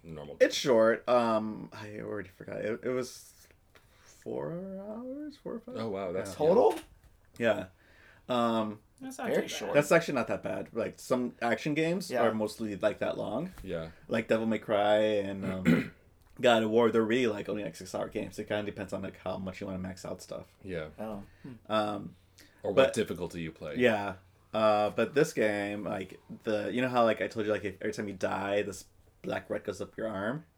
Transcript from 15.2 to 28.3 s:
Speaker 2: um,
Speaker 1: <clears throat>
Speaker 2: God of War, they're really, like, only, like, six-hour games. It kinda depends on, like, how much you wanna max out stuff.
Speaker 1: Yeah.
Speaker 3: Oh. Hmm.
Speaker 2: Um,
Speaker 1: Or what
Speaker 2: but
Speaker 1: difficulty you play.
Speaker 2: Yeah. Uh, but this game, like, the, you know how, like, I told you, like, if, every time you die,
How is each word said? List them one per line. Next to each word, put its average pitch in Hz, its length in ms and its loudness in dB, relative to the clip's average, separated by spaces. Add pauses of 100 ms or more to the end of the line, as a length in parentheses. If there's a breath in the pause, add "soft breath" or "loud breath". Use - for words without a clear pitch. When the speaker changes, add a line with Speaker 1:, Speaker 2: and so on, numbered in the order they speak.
Speaker 2:
um, 95 520 2
Speaker 1:
<clears throat> - 440 -20
Speaker 2:
God 117 220 6
of 110 60 0
War, 113 220 6
they're 113 120 4
really, 117 240 4
like, 101 220 -2
only, 104 140 -4
like, 92 120 -8
six-hour 104 340 -6
games. 98 300 -6
It 107 80 -8
kinda 104 160 0
depends 101 300 -6
on, 95 80 -4
like, 92 220 -10
how 92 140 -4
much 92 220 -8
you 98 80 -8
wanna 95 120 -6
max 92 260 -8
out 95 160 -8
stuff. - 240 -10 (180)
Speaker 1:
Yeah. 85 220 -6 (140)
Speaker 3:
Oh. 104 240 -8 (200)
Hmm. 139 80 -14 (200)
Speaker 2:
Um, 107 440 -2 (480 soft breath)
Speaker 1:
Or 104 80 -2
what 95 40 0
Speaker 2:
but - 180 6
Speaker 1:
difficulty 87 480 -4
you 80 100 -6
play. 76 260 -10
Speaker 2:
Yeah. 104 360 2 (400)
Uh, 107 380 4
but 113 240 0
this 156 180 4
game, 104 500 0
like, 95 360 -8 (240)
the, 104 280 -2
you 120 100 0
know 127 80 0
how, 123 160 6
like, 110 160 4
I 98 60 0
told 107 200 -2
you, 107 40 2
like, 101 140 0
if, 95 160 -4
every 110 120 -2
time 107 140 -4
you 98 60 -6
die, 98 480 0